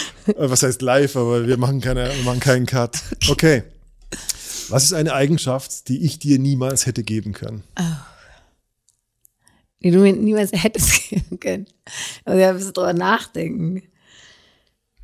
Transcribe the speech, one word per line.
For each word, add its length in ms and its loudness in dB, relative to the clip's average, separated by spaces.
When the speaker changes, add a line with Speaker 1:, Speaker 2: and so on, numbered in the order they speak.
Speaker 1:
<laughs> 200 -10
Speaker 2:
Äh, 80 2
was 120 2
heißt 200 0
live, 340 2
aber 300 0
wir 100 2
machen 240 0
keine, 340 -2
wir 100 -4
machen 160 0
keinen 260 2
Cut. 320 -2
Okay. 320 4
Was 160 0
ist 80 2
eine 220 0
Eigenschaft, 720 -2
die 160 -2
ich 140 0
dir 200 2
niemals 460 0
hätte 200 -2
geben 280 -4
können? 300 -10
Speaker 1:
Oh. 20 -2
Die 80 4
du 100 6
mir 120 8
niemals 400 0
hättest 520 0
<laughs> 40 -16
geben 320 -4
können. 260 -6
Also, 120 2
da 140 6
müssen 140 -6
wir 60 -12
drüber 200 0
nachdenken. 920 -4